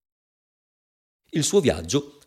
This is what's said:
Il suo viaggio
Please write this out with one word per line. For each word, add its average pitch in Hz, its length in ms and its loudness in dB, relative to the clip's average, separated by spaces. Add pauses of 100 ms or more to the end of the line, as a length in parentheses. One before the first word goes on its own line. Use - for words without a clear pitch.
(1300)
Il 156 120 0
suo 202 160 2
viaggio 101 680 -2